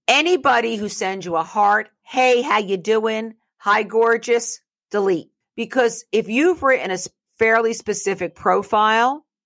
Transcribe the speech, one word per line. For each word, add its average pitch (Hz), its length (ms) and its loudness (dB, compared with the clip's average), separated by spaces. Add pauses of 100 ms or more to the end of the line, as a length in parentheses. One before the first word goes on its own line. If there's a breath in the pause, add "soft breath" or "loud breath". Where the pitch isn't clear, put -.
Anybody 262 680 2
who 208 100 -4
sends 190 380 -6
you 170 100 -4
a 160 80 0
heart, 208 460 0 (120)
"Hey, 254 400 2
how 226 180 0
you 196 180 -4
doing? 220 560 -2 (240)
Hi, 214 260 0
gorgeous," 226 760 0 (280)
delete. 196 420 -2 (260)
Because 233 560 -2
if 196 160 0
you've 311 340 0
written 208 280 0
a - 20 -4
s-, - 160 -8 (280)
fairly 226 360 2
specific 196 640 -6
profile, 220 880 0 (240)